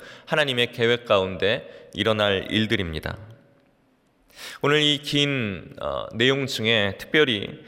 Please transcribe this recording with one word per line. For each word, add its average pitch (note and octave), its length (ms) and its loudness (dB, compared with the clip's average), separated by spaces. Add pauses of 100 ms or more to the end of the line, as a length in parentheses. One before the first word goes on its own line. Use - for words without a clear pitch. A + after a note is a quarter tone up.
(260)
하나님의 C3 460 0
계획 A#2 340 2
가운데 F#2+ 880 0
일어날 G#2 560 0
일들입니다. G2 680 -2 (1400)
오늘 D3 220 4
이 D3 160 2
긴, C#3 840 -2
어, C2+ 320 -4
내용 C3 340 2
중에 A2 520 0
특별히 C3+ 500 2 (200)